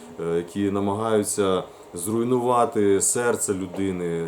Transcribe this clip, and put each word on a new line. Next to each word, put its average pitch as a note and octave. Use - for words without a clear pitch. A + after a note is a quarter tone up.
е, E2+
які G2
намагаються G2+
зруйнувати A#2
серце A2
людини, F#2